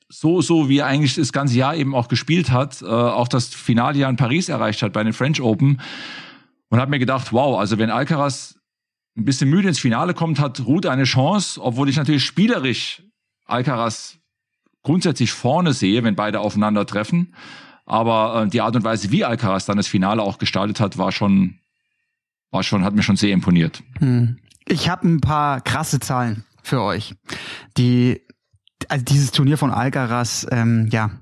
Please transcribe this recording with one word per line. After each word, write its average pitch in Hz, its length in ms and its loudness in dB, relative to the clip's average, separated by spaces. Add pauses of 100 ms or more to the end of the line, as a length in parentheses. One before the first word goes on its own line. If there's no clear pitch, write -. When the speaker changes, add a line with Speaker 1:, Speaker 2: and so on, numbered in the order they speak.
Speaker 1:
so, 170 320 0
so 160 280 4
wie 139 100 4
er 143 80 0
eigentlich 139 300 2
das 139 160 0
ganze 139 240 2
Jahr 135 180 2
eben 139 220 -2
auch 120 100 0
gespielt 147 460 0
hat, 131 280 -2
äh, - 40 -16
auch 117 420 0
das 123 220 -2
Finale 127 500 0
ja 139 100 2
in 131 60 0
Paris 135 340 0
erreicht 113 340 -2
hat 104 100 -2
bei 107 100 -2
den 110 100 0
French 143 280 -2
Open. 131 400 2 (920)
Und 113 60 4
hab 135 100 0
mir 143 120 0
gedacht, 131 320 -2
wow, 127 260 2
also 101 200 0
wenn 113 120 0
Alcaraz 139 640 -2 (600)
ein 113 80 -4
bisschen 135 260 0
müde 190 160 4
ins 156 140 -2
Finale 139 340 0
kommt, 160 240 -2
hat 139 260 -2
Ruud 151 220 0
eine 135 160 0
Chance, 143 580 0
obwohl 127 280 -2
ich 135 80 0
natürlich 147 280 0
spielerisch 170 760 -2 (420)
Alcaraz 117 720 -4 (680)
grundsätzlich 147 480 0
vorne 156 400 0
sehe, 120 320 0
wenn 110 100 0
beide 104 240 -2
aufeinandertreffen. 104 960 -2 (520)
Aber, 113 580 0
äh, 104 40 2
die 117 120 0
Art 113 160 0
und 110 80 0
Weise, 113 260 -2
wie 180 140 2
Alcaraz 107 420 -2
dann 101 120 0
das 98 100 0
Finale 104 340 0
auch 98 160 -4
gestaltet 101 400 -2
hat, 101 180 -2
war 92 140 -2
schon, 98 480 2 (920)
war 95 100 -2
schon, 95 220 0
hat 101 100 0
mir 104 80 2
schon 98 140 2
sehr 101 160 2
imponiert. 87 500 2 (160)
Speaker 2:
Hm. 123 400 2 (300)
Ich 156 200 0
hab 180 140 -4
ein 165 180 4
paar 143 420 0
krasse 143 360 -2
Zahlen 120 460 -2 (180)
für 127 200 -2
euch. 101 340 -4 (600)
Die, 123 420 4 (680)
also 131 160 -2
dieses 139 280 2
Turnier 143 260 2
von 135 140 0
Alcaraz, 120 800 -2
ähm, 117 400 2
ja, 110 180 0 (120)